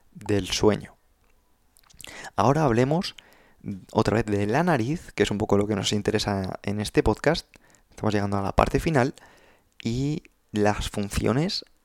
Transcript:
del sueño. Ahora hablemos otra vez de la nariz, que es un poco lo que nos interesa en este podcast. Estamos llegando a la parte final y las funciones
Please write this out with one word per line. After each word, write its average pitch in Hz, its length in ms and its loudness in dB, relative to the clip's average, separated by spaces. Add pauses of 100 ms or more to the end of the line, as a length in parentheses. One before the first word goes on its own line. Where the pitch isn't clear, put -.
(140)
del 101 320 -2
sueño. - 480 0 (1400)
Ahora 139 280 4
hablemos 135 520 2 (760)
otra 104 220 2
vez 110 100 2
de 101 220 0
la 127 160 2
nariz, 151 500 -2
que - 120 2
es - 60 0
un 107 80 -4
poco 104 200 2
lo 104 80 2
que 107 80 -2
nos - 180 -2
interesa 101 720 -2
en 101 180 -4
este 107 220 0
podcast. 139 440 0 (440)
Estamos 107 240 -2
llegando 101 240 0
a 98 40 -2
la 98 100 -2
parte 110 280 4
final 143 340 2 (680)
y 135 400 -2 (300)
las 104 360 0
funciones 107 760 -2 (200)